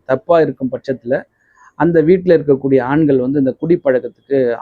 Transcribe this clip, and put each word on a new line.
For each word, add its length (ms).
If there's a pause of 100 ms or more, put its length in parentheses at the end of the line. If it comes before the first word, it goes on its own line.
தப்பா 360
இருக்கும் 300
பட்சத்துல 520 (520)
அந்த 260
வீட்ல 380
இருக்கக்கூடிய 420
ஆண்கள் 380
வந்து 200
இந்த 220
குடிப்பழக்கத்துக்கு 1000